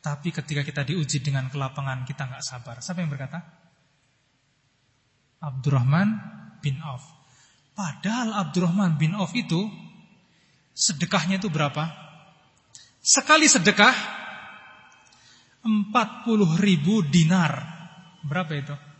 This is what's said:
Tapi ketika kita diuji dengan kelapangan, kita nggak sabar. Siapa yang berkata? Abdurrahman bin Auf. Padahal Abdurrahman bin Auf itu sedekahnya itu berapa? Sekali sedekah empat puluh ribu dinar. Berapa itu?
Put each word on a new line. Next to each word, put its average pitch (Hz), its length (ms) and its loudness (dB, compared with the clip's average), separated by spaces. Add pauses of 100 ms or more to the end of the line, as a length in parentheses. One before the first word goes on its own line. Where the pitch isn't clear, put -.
Tapi 147 320 -6
ketika 143 320 -4
kita 143 220 -4
diuji 151 340 -2
dengan 135 320 -2
kelapangan, 135 560 -6
kita 139 200 -8
nggak 135 160 -12
sabar. 123 360 -14
Siapa 180 240 -6
yang 147 80 -4
berkata? 135 300 -8 (2000)
Abdurrahman 135 640 2 (560)
bin 143 160 -2
Auf. 143 240 -12 (720)
Padahal 214 560 -4
Abdurrahman 180 640 2
bin 156 160 2
Auf 208 240 -4
itu 196 320 -2 (1040)
sedekahnya 170 640 0
itu 190 160 -4
berapa? 151 400 -2 (1120)
Sekali - 400 4
sedekah 208 480 6 (1700)
empat 220 640 0
puluh 202 320 4
ribu 185 480 4
dinar. 160 480 4 (720)
Berapa 156 320 -4
itu? 143 180 -8 (260)